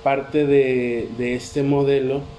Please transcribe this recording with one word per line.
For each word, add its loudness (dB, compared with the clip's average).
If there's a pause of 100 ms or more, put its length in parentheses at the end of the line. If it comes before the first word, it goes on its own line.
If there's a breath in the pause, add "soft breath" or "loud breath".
parte 0
de, 2
de -2
este -4
modelo 2 (180)